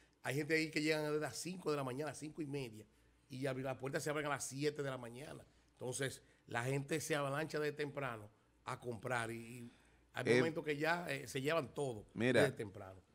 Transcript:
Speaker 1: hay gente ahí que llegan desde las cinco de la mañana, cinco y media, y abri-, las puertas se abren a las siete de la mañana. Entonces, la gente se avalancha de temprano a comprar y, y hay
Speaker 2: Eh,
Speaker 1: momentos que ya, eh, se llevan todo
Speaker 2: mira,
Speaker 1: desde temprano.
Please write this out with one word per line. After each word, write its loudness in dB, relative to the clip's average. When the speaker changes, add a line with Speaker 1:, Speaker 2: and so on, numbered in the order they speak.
Speaker 1:
hay -2
gente 2
ahí 4
que 0
llegan 4
desde 2
las -2
cinco -4
de 4
la 0
mañana, -2
cinco -8
y -2
media, -6
y -6
abri-, -2
las -2
puertas -2
se 0
abren 0
a 0
las 0
siete -2
de -2
la -4
mañana. -12
Entonces, -4
la 0
gente 0
se 0
avalancha 0
de 0
temprano -6
a -4
comprar -2
y, -4
y -12
hay -2
Speaker 2:
Eh, 10
Speaker 1:
momentos 4
que 0
ya, 2
eh, -4
se -2
llevan 2
todo -2
Speaker 2:
mira, 6
Speaker 1:
desde 4
temprano. -10